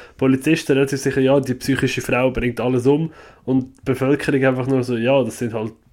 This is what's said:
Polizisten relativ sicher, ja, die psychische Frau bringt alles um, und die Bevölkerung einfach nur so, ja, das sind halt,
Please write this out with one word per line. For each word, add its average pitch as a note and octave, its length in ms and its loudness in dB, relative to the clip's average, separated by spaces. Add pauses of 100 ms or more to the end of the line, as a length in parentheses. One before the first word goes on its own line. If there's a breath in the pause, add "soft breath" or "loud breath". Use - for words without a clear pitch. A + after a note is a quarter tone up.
(180 loud breath)
Polizisten C3+ 560 2
relativ C3+ 280 0
sicher, C3+ 200 -2
ja, C3+ 200 4
die B2 140 -4
psychische B2+ 460 -2
Frau B2 300 0
bringt A#2+ 300 -4
alles B2 260 0
um, D#3 260 2 (320 soft breath)
und C3 340 -2
die - 60 -20
Bevölkerung C3+ 600 0
einfach B2+ 220 2
nur C3 180 0
so, A#2+ 120 -4
ja, B2+ 280 2
das A2 140 -8
sind A#2 140 -4
halt, A2 200 -6 (200)